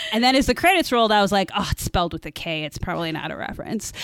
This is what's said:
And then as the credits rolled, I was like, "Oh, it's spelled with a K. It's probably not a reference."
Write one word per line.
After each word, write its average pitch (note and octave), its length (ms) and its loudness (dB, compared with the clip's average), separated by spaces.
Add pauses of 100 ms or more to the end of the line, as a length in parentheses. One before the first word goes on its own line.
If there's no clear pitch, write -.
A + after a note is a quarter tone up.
(120)
And A3+ 120 2
then C4 100 6
as C4+ 120 4
the B3 80 2
credits F4 380 4
rolled, A3+ 200 4
I G#3 100 6
was G3 100 2
like, G3 240 2
"Oh, G3 160 -2
it's - 120 -4
spelled F3 280 0
with D#3+ 140 -10
a D3+ 40 -10
K. D#3 340 -6
It's D3 140 -10
probably E3+ 320 -4
not D#3 220 -6
a - 40 -8
reference." - 560 -8 (120)